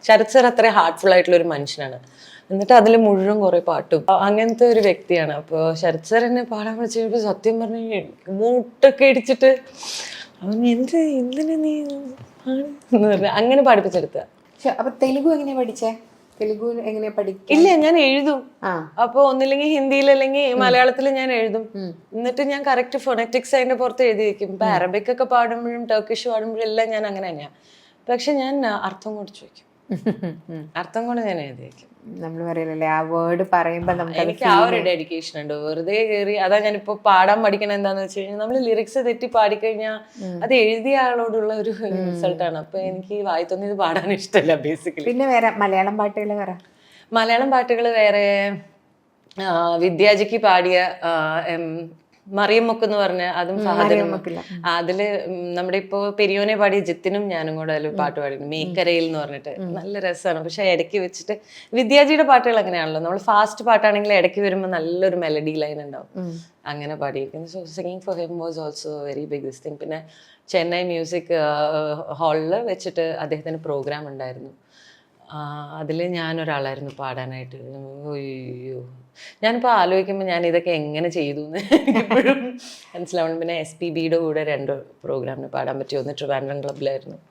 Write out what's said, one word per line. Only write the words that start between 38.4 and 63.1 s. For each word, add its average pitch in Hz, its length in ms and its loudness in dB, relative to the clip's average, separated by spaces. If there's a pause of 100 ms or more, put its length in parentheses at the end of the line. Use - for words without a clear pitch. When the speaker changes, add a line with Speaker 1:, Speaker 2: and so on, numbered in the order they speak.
Speaker 1:
ലിറിക്സ് 220 400 -2
തെറ്റി 240 200 -4
പാടിക്കഴിഞ്ഞാൽ 214 760 0 (240)
Speaker 2:
ഉം. 180 180 -8
Speaker 1:
അത് 233 120 2
എഴുതിയ 226 420 2
ആളോടുള്ള 233 580 0
ഒരു 214 160 -4
Speaker 2:
ഉം. 214 160 -8
Speaker 1:
ഇൻസൾട്ട് 180 560 -4
ആണ്. 165 160 -4
അപ്പൊ 156 200 -10
എനിക്ക് 190 440 -8
വായി 175 220 -2
തോന്നിയത് 196 320 -6
പാടാൻ 180 360 -2
ഇഷ്ടമല്ല 165 440 2
basically. 156 480 -6
Speaker 2:
പിന്നെ 247 220 0
വേറെ 233 240 4
മലയാളം 202 480 0
പാട്ടുകൾ 208 360 -4
വേറെ? 190 200 -6 (580)
Speaker 1:
മലയാളം 233 380 2
പാട്ടുകൾ 240 380 2
വേറെ, 202 640 2 (880)
ആ, 170 340 0
വിദ്യാജിക്ക് 196 640 2
പാടിയ, 180 640 4
ആ, 160 440 -2
എം, 165 440 -8 (380)
മറിയമ്മക്ക് 220 560 2
എന്ന് 208 120 0
പറഞ്ഞ 180 260 0
അതും 175 300 -2
Speaker 2:
ഉം, 208 120 -4
Speaker 1:
ഫഹദിനും. 180 200 2
Speaker 2:
മറിയമ്മക്കില്ല. 175 600 0 (120)
ഉം. 170 100 -12
Speaker 1:
ആ, 170 100 0
അതില്, 185 520 -2
ഉം, 175 260 -8
നമ്മുടെ 180 220 -2
ഇപ്പൊ 202 340 -4
പെരിയോനെ 202 460 0
പാടിയ 202 220 4
ജിത്തിനും 190 500 -4
ഞാനും 156 280 -4
കൂടെ 160 160 -4
അതിൽ 151 160 -2
Speaker 2:
ഉം. 151 80 -6
Speaker 1:
പാട്ട് 147 240 -2
പാടി, 139 160 -6
Speaker 2:
ഉം. 143 120 -10
Speaker 1:
മേക്കരയിൽ 170 560 0
എന്ന് 160 140 -4
പറഞ്ഞിട്ട്. 143 400 -10
Speaker 2:
ഉം. 180 160 -8
Speaker 1:
നല്ല 196 240 -8
രസമാണ്. 175 460 -4
പക്ഷെ 170 180 -6
ഇടയ്ക്ക് 175 360 0
വെച്ചിട്ട് 185 400 -6 (360)
വിദ്യാജിയുടെ 285 480 6
പാട്ടുകൾ 240 360 6
അങ്ങനെയാണല്ലോ, 165 420 -2
നമ്മൾ 170 180 -4